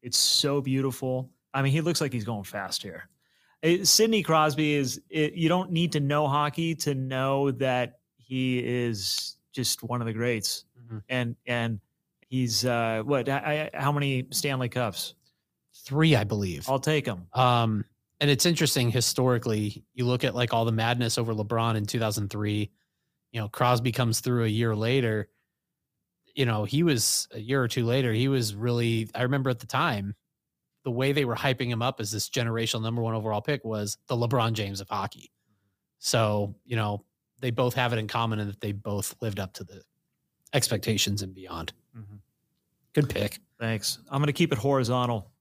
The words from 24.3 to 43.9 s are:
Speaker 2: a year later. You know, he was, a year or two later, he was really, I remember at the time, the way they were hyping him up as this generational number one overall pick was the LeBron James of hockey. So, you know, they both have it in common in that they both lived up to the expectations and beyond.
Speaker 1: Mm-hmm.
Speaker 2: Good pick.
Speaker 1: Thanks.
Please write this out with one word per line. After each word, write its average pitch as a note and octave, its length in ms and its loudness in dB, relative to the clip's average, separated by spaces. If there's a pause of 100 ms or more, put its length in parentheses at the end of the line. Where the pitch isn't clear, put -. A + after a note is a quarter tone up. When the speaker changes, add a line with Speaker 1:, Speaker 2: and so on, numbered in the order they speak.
Speaker 2:
a A2+ 60 2
year A2+ 260 2
later. A2+ 540 0 (1080)
You C#3 100 2
know, A2 180 2
he C3+ 200 2
was, C#3 480 2
a A2 80 -10
year B2+ 240 2
or A#2+ 40 2
two A#2 180 0
later, A#2+ 280 2
he A#2+ 140 2
was B2 260 2
really, A#2 600 0
I B2+ 80 0
remember C3+ 260 0
at A#2+ 100 -2
the - 80 -18
time, A2+ 460 0 (680)
the B2+ 80 -4
way C3 200 2
they C#3+ 140 2
were A#2 100 -2
hyping B2+ 320 0
him A#2 140 -2
up C3 180 -2
as G#2 120 -4
this G#2+ 180 -4
generational A#2 520 -2
number A2+ 200 -2
one A2+ 120 -2
overall G#2+ 280 -2
pick C#3+ 240 -4
was G#2+ 320 -4 (100)
the C3 80 -2
LeBron A#2 380 2
James G2 280 -4
of - 80 -14
hockey. - 420 -6 (680)
So, G#2 560 0 (100)
you A#2+ 100 -6
know, G#2 280 -2 (360)
they B2+ 120 -2
both B2 220 0
have B2 200 0
it A#2 60 0
in A2 80 -6
common A2+ 320 -2
in G#2 80 -4
that G2+ 140 -10
they G#2 100 -4
both G2 500 -6
lived G#2 180 -4
up F#2+ 140 -8
to - 100 -14
the F#2+ 180 -18 (720)
expectations G#2 680 0
and F#2+ 140 -8
beyond. F2+ 380 -10 (240)
Speaker 1:
Mm-hmm. G#2 180 -16 (800)
Speaker 2:
Good C#3+ 160 2
pick. G2+ 300 -4 (200)
Speaker 1:
Thanks. A2+ 400 -4 (100)